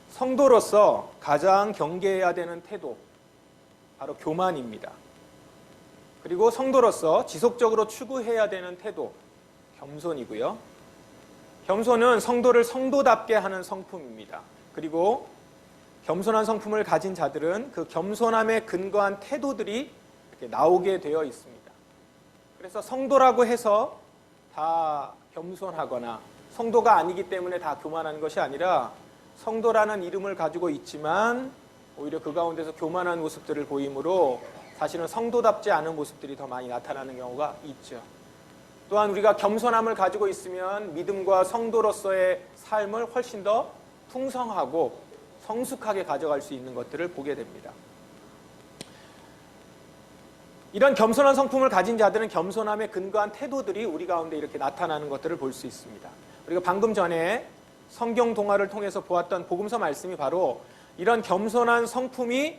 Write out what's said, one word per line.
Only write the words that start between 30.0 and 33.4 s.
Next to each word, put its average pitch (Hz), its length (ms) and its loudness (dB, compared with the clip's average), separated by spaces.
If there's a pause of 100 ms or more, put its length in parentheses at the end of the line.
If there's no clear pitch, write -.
이름을 175 320 -6
가지고 170 360 -2
있지만 196 800 -2 (460)
오히려 147 240 -6
그 147 140 -8
가운데서 165 380 -2
교만한 170 480 -4
모습들을 151 460 -6